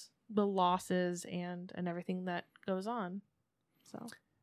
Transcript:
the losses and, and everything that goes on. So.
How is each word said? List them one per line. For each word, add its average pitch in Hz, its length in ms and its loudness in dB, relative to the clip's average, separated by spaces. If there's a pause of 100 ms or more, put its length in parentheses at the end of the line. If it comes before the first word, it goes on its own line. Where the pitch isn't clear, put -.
(300)
the 208 160 4
losses 180 840 2
and, 175 440 -6
and 180 120 -2
everything 180 380 -2
that 175 200 -2 (200)
goes 190 220 0
on. 202 340 -2 (680)
So. - 140 -10 (380)